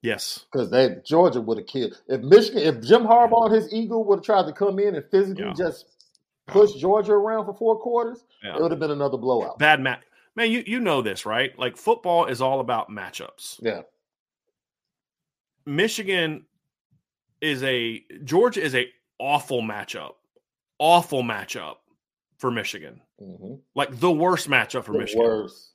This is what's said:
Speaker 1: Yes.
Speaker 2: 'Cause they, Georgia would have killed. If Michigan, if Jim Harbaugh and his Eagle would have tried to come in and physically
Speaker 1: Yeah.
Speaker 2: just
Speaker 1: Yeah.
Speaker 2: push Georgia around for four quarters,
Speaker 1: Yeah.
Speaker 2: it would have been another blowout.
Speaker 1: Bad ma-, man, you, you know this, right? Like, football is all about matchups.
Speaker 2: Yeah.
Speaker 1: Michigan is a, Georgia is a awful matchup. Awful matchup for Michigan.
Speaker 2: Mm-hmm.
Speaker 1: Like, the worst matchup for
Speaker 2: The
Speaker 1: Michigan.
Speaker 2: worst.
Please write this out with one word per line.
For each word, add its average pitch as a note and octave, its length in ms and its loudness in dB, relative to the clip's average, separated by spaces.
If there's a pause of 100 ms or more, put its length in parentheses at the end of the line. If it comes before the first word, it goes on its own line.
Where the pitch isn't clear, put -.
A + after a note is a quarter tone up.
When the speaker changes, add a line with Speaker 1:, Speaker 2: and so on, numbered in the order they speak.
Speaker 1:
Yes. - 480 -8
Speaker 2:
'Cause A#2+ 200 -4
they, B2+ 340 4
Georgia D#3 360 2
would G#2+ 180 -4
have - 80 -14
killed. A#2+ 420 -8
If B2 140 -4
Michigan, G#3 400 6
if C#3+ 200 0
Jim G#3+ 220 4
Harbaugh A#3 420 4
and G#3+ 80 2
his A3 180 0
Eagle A3+ 320 -4
would G3+ 160 4
have - 40 -20
tried G3 220 2
to D#3 60 -8
come G3 280 -2
in G3+ 160 0
and C#3+ 140 -8
physically F#3+ 340 0
Speaker 1:
Yeah. - 80 -8
Speaker 2:
just E3 340 -6 (640)
Speaker 1:
Yeah. - 60 -14
Speaker 2:
push G3+ 200 8
Georgia F#3+ 380 2
around G#3+ 340 0
for G3 80 -10
four A3 240 0
quarters, A#3+ 460 -4 (180)
Speaker 1:
Yeah. G2 140 -8
Speaker 2:
it D#3 60 0
would E3 100 2
have D3 80 -4
been D#3 100 -2
another C#3 280 -2
blowout. A#2 400 -2
Speaker 1:
Bad D3+ 240 4
ma-, B2+ 140 -2 (380)
man, A3+ 160 0
you, A#3+ 160 -2
you A#3+ 140 -4
know D#3 220 0
this, G2+ 240 -6
right? B2+ 320 -4
Like, B2+ 180 -6
football F3+ 500 0
is B2 140 -6
all C3+ 200 0
about A#2+ 280 -4
matchups. - 720 -16
Speaker 2:
Yeah. G2+ 220 -6 (1800)
Speaker 1:
Michigan F#3 800 -4 (960)
is C#3+ 200 -2
a, A#2+ 400 -4 (220)
Georgia G3 380 2
is C#3 120 -4
a B2 160 0 (280)
awful C#3 420 -2
matchup. G#2 520 -10 (680)
Awful D#3+ 440 4
matchup G2 540 -8 (600)
for B2+ 140 -4
Michigan. F2+ 500 -8 (200)
Speaker 2:
Mm-hmm. F#2+ 340 -18 (200)
Speaker 1:
Like, C#3 240 -4
the F3 140 4
worst E3+ 360 0
matchup B2+ 360 0
for G#2+ 80 -10
Speaker 2:
The G#2+ 60 0
Speaker 1:
Michigan. G#2+ 260 0
Speaker 2:
worst. G#2+ 500 -4